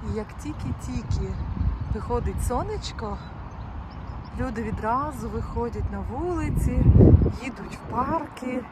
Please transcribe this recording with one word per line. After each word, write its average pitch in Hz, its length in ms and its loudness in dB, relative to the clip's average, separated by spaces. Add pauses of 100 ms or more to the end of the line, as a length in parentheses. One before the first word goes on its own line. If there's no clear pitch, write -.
І 202 80 -4
як 214 100 -6 (160)
тільки-тільки - 880 -4 (600)
виходить 240 540 -2
сонечко, 220 680 -4 (1200)
люди 233 220 -4
відразу 226 680 -4
виходять 220 640 -4
на 196 60 -6
вулиці, 294 840 0 (580)
їдуть - 440 -10
в - 60 -10
парки 262 800 -4